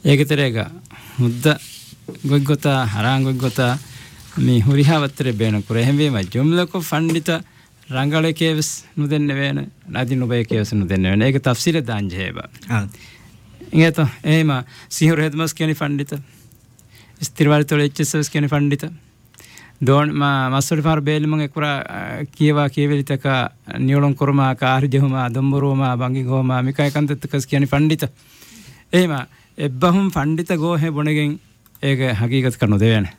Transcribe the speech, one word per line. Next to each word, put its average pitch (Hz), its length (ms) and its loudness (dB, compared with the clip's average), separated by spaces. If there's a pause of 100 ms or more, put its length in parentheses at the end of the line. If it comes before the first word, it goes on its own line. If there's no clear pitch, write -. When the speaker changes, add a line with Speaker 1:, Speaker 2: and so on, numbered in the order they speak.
Speaker 1:
ಏಕ 143 220 4
ತೆರೆಗ 139 360 0 (540)
ಮುದ್ದ 120 320 -2 (760)
ಗೊಗ್ಗೊತ 143 440 0 (200)
ಹರಾಂ 107 340 0
ಗೊಗ್ಗೊತ 131 380 -2 (760)
ಮಿ 127 240 2
ಹುರಿಹಾವತ್ತರೆ 139 760 2
ಬೇಣ 107 260 0
ಕುರ. 107 180 -4
එහෙම 131 200 2
වීම 143 200 2 (100)
ජුම්ලක 160 520 0
ෆණ්ඩිත 160 500 -2 (600)
රංගලකේවස් 156 800 0 (240)
නුදෙන්න 147 360 0
වේන. 139 280 -2 (300)
නදි 123 280 -4
නුබයකේවස් 117 580 0
නුදෙන්න 95 300 0
වේන. 95 180 2
ඒක 135 200 2
තෆ්සීල 156 400 0
දාංජ 104 320 -6
හේබ. 92 240 -6 (260)
Speaker 2:
හා. 107 200 -2 (840)
Speaker 1:
ඉංගේත 160 340 2 (220)
එහෙම 156 300 2 (360)
සිහුර 160 320 2
හෙදමස් 156 340 -2
කියනි 156 220 -2
ෆණ්ඩිත. 143 380 -4 (1040)
ස්තිරවලිතොල 147 640 2
එච්චෙස්එස් 147 480 -2
කියනි 147 180 0
ෆණ්ඩිත. 143 360 0 (960)
දෝන් 143 340 4
මා 143 360 0
මස්සොලි 139 320 0
පාර 156 200 2
බේලි 151 260 0
මං 156 140 0
එකුරා, 147 360 -4 (100)
අ, 98 120 -10 (280)
කියවා 147 420 2
කියවෙලිතක 143 540 0 (520)
නියොලොන් 139 400 2
කුරුමා 139 380 2
කාරි 131 340 2
ජෙහුමා 131 420 2
දොම්බුරුමා 135 680 0
බංගි 127 260 -2
ගෝමා 127 380 0
මිකයි 135 300 0
කන්තත්තකස් 143 540 -2
කියනි 143 200 2
ෆණ්ඩිත. 151 380 2 (840)
එහෙම 175 240 2 (440)
එබ්බහුම් 175 540 0
ෆණ්ඩිත 160 440 -2
ගෝ 170 220 0
හේ 160 140 0
බොණගෙන් 151 480 -2 (400)
ඒක 139 200 0 (140)
හකීකත් 120 440 0
කරනු 104 200 2
දෙවේන. 107 300 2 (120)